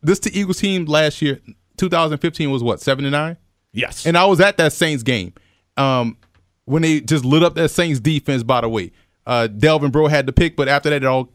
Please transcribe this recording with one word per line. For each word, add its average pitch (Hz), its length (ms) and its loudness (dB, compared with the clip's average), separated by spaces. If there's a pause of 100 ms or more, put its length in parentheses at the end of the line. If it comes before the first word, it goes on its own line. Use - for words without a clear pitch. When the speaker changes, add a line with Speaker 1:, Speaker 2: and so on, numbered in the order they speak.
Speaker 1:
this 175 180 2
the 190 180 -4
Eagles 185 220 -2
team 190 240 -2
last 151 360 0
year, 139 200 -2 (360)
two 185 120 -2
thousand 165 300 0
fifteen 156 340 -4
was 127 100 -2
what, 113 180 -2
seven 139 240 -2
and 139 80 -2
nine? 156 240 -4 (360)
Speaker 2:
Yes. - 340 -6
Speaker 1:
And 170 100 2
I 180 100 4
was 190 140 4
at 196 180 4
that 160 140 2
Saints 151 300 -2
game, 110 320 -4 (420)
um, 127 400 -2 (500)
when 151 160 0
they 160 180 2
just 139 240 -2
lit 147 180 4
up 170 140 2
that 160 140 0
Saints 165 280 -2
defense, 139 460 -2
by 123 160 0
the 117 80 -2
way. 110 240 -4 (360)
Uh, 117 200 0
Delvin 143 420 2
Breaux 151 160 2
had 147 180 2
the 131 80 -4
pick, 165 220 2
but 139 140 0
after 143 200 2
that, 143 140 0
it - 20 -6
all 131 300 0